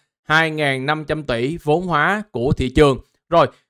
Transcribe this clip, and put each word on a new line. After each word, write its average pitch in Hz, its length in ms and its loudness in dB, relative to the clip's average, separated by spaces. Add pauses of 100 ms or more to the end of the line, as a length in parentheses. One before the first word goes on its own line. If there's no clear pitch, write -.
(240)
Hai 160 280 2
ngàn 139 340 -2
năm 151 200 -4
trăm 156 180 -6
tỷ 135 400 -4
vốn 165 240 -2
hóa 175 440 -2
của 123 200 -2
thị 131 180 -2
trường. 139 300 4 (300)
Rồi, 160 180 4 (220)